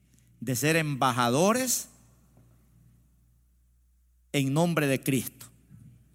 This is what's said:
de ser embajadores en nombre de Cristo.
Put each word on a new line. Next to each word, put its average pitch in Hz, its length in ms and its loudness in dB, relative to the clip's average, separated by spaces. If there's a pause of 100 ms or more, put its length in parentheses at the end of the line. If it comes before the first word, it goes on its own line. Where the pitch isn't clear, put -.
(400)
de 123 160 -4
ser 151 200 2
embajadores 147 1120 0 (2500)
en 139 220 0
nombre 160 320 0
de 135 160 0
Cristo. - 440 -4 (680)